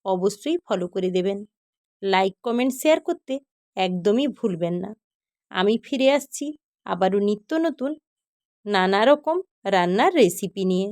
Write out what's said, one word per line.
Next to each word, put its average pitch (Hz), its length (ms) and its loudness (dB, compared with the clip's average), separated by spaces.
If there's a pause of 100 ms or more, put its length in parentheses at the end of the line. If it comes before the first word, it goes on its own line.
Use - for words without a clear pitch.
অবশ্যই 202 600 -2
ফলো 180 240 -4
করে 180 220 -4
দেবেন। 185 280 -2 (640)
লাইক, 190 400 0
কমেন্ট, 247 320 -2
শেয়ার 311 260 2
করতে 330 340 -6 (420)
একদমই 190 520 0
ভুলবেন 175 460 -4
না। 185 160 -6 (600)
আমি 196 240 0 (100)
ফিরে 262 260 0
আসছি 277 360 -4 (400)
আবারও 190 320 0
নিত্য 208 380 -2
নতুন 311 340 -2 (760)
নানা 196 380 2
রকম 294 320 2 (280)
রান্নার 196 500 2
রেসিপি 190 500 2
নিয়ে। 185 280 0